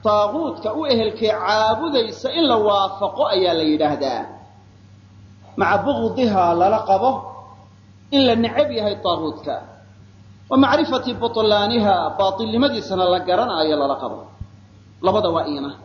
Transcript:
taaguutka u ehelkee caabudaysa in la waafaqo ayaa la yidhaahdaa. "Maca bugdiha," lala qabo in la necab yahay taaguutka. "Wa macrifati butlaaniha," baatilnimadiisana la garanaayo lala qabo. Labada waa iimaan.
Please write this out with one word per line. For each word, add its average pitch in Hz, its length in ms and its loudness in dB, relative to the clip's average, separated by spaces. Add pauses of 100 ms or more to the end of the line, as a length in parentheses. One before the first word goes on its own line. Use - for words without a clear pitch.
taaguutka 214 680 0
u 302 160 -4
ehelkee 220 460 0
caabudaysa 220 960 -2
in 330 160 0
la 240 100 4
waafaqo 202 720 0
ayaa 185 280 2
la 160 100 0
yidhaahdaa. 143 580 0 (1300)
"Maca 196 240 2
bugdiha," 233 680 2 (100)
lala 196 300 4
qabo 196 260 2 (1000)
in 277 120 4
la 240 140 4
necab 233 340 0
yahay 208 300 -2
taaguutka. 156 540 -4 (920)
"Wa - 120 0
macrifati 262 580 2
butlaaniha," 208 1000 0
baatilnimadiisana 214 880 0
la 180 160 2
garanaayo 180 560 0
lala 139 240 0
qabo. 127 200 -8 (840)
Labada 202 300 2
waa 160 180 -2
iimaan. 139 360 -8